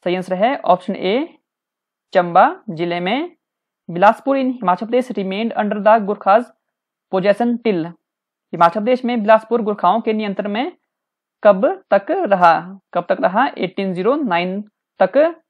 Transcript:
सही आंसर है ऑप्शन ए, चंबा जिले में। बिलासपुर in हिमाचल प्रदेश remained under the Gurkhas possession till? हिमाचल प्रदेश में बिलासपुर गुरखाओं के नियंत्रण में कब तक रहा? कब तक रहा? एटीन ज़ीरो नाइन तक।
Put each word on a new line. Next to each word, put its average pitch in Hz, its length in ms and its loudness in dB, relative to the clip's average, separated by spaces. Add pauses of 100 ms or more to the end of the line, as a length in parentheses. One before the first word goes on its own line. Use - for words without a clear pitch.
सही 180 100 -2
आंसर 185 180 -6
है 226 240 0
ऑप्शन 185 380 0
ए, 233 440 -4 (720)
चंबा 190 560 2
जिले 170 300 -4
में। 262 360 -4 (540)
बिलासपुर 220 480 2
in 262 140 -2
हिमाचल 208 340 -2
प्रदेश 240 260 -2
remained 202 460 -6
under 208 220 -2
the 208 160 6 (100)
Gurkhas 208 380 2 (680)
possession 202 540 0
till? 180 200 0 (680)
हिमाचल 170 260 2
प्रदेश 247 260 -2
में 233 160 -2
बिलासपुर 220 400 2
गुरखाओं 208 400 0
के 226 120 -2
नियंत्रण 202 380 -6
में 262 200 -4 (720)
कब 202 220 4 (280)
तक 202 160 0
रहा? 185 680 2 (140)
कब 175 160 -4
तक 190 120 0
रहा? 196 260 0 (100)
एटीन 185 360 -6
ज़ीरो 190 220 -2
नाइन 190 460 -4 (380)
तक। 190 180 2 (320)